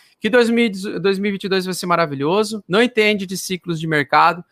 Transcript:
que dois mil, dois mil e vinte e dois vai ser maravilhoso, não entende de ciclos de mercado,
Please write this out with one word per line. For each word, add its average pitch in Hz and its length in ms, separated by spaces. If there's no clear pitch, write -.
que - 100
dois 233 220
mil, 233 200
dois 190 180
mil 202 120
e - 20
vinte 196 120
e 196 40
dois 185 160
vai 185 100
ser 185 120
maravilhoso, 170 800
não 196 160
entende 214 440
de 185 120
ciclos 170 420
de 165 60
mercado, 156 640